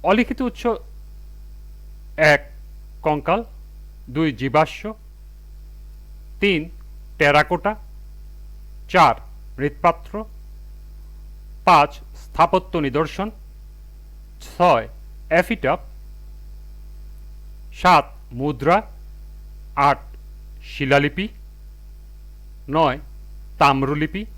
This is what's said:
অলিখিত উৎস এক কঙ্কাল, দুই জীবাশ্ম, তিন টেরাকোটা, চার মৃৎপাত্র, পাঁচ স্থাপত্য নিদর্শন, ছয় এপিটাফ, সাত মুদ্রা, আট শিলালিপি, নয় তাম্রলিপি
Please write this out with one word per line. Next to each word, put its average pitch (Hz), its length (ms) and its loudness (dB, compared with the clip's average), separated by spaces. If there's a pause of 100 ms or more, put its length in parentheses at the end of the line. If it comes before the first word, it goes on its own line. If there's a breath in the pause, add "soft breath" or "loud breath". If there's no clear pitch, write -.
(100)
অলিখিত 226 380 2
উৎস - 160 -10 (1700)
এক 143 80 4 (640)
কঙ্কাল, 160 380 2 (760)
দুই 156 140 2 (120)
জীবাশ্ম, 135 440 2 (1600)
তিন 190 200 4 (580)
টেরাকোটা, 151 540 4 (1200)
চার 151 220 8 (440)
মৃৎপাত্র, 147 540 0 (1500)
পাঁচ 151 240 8 (320)
স্থাপত্য 170 500 2 (140)
নিদর্শন, 151 420 -2 (1160)
ছয় 143 420 4 (540)
এপিটাফ, 175 400 0 (2000)
সাত 170 260 8 (260)
মুদ্রা, 139 440 2 (1120)
আট 139 120 4 (720)
শিলালিপি, 143 540 2 (1500)
নয় 147 220 4 (600)
তাম্রলিপি 147 640 2 (160)